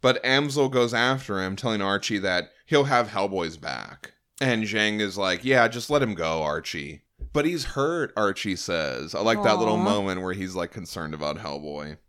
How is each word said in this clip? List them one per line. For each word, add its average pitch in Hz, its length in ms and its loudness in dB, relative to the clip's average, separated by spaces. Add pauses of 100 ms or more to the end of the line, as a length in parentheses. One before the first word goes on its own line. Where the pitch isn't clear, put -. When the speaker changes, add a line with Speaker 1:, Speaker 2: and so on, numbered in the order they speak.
Speaker 1:
But 123 240 2
Amsel 139 460 2
goes 120 240 2
after 120 480 0
him, 95 140 -2
telling 107 260 -2
Archie 98 360 0
that 92 320 0 (160)
he'll 143 180 4
have 123 240 2
Hellboy's 95 500 -2
back. 67 540 -10 (280)
And 120 240 2
Zhang 107 360 0
is 98 180 -2
like, 92 260 0
"Yeah, 123 240 6
just 117 220 -4
let 147 120 4
him 110 120 0
go, 80 280 0
Archie." 76 600 -6 (300)
"But 147 120 0
he's 160 200 0
hurt," 147 520 -2
Archie 98 400 0
says. 78 580 -4
I 101 60 -2
like 110 220 2
that 107 160 4
little 107 160 4
Speaker 2:
Aw. 107 100 2
Speaker 1:
moment 98 380 0
where 92 120 -2
he's, 95 200 -6
like, 87 180 -4
concerned 80 420 -8
about 76 240 -4
Hellboy. 73 600 -8 (100)